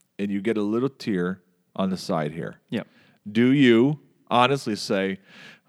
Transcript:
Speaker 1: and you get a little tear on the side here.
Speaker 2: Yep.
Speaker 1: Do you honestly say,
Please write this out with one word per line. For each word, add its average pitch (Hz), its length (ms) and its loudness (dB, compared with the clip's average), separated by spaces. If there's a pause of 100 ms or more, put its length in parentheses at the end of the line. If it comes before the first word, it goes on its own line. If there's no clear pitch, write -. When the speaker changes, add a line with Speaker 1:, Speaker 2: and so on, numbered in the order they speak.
(180)
Speaker 1:
and 101 120 -6
you 101 120 -4
get 107 160 -2
a 104 40 0
little 117 280 -2
tear 92 500 -4 (340)
on 95 140 -2
the 92 80 -4
side 80 360 -4
here. - 240 -10 (120)
Speaker 2:
Yep. - 180 -6 (460)
Speaker 1:
Do 120 180 4
you 135 480 4 (320)
honestly 123 460 2
say, 95 440 -4 (480)